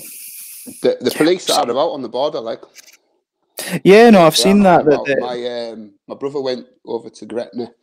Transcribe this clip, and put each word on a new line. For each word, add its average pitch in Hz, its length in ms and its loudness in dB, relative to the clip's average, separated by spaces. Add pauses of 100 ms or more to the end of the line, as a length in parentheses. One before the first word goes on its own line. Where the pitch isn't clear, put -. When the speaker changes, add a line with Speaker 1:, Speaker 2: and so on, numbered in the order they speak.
(800)
Speaker 1:
The, - 200 0
the 120 120 -4
Speaker 2:
yeah, - 60 -10
Speaker 1:
police 170 280 0
Speaker 2:
so - 80 -2
Speaker 1:
are 135 160 -2
out 143 220 -4
on 139 100 -12
the 117 60 -10
border, 143 320 -6
like. 117 220 -10 (1200)
Speaker 2:
Yeah, 220 260 8
no, 196 120 8
I've 156 140 4
Speaker 1:
They - 60 -2
Speaker 2:
seen 196 180 4
Speaker 1:
are 202 40 4
Speaker 2:
that, 165 200 4
that 147 100 4
Speaker 1:
about 123 120 -4
Speaker 2:
the 139 140 0
Speaker 1:
My, 123 500 -8
um, 107 240 -18 (120)
my 113 80 -12
brother 139 260 -8
went 123 260 -6 (200)
over 113 240 -10
to - 160 -20
Gretna, 117 460 -10 (100)